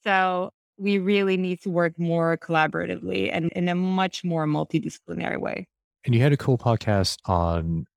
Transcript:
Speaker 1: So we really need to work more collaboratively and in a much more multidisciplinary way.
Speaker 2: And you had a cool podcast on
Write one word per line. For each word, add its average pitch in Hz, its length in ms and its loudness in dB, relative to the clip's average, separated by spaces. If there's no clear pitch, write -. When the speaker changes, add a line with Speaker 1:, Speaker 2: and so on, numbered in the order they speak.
Speaker 1:
So 185 460 2
we 202 200 0
really 196 380 2
need 185 280 -2
to 202 60 -4
work 170 300 0
more 165 380 2
collaboratively 175 960 -2
and 170 180 -2
in 180 160 -2
a 175 80 0
much 185 480 -2
more 165 220 -2
multidisciplinary 160 960 -4
way. - 260 -6
Speaker 2:
And 120 100 2
you 117 60 6
had 143 100 6
a 143 60 4
cool 127 200 0
podcast 107 680 0
on 85 600 0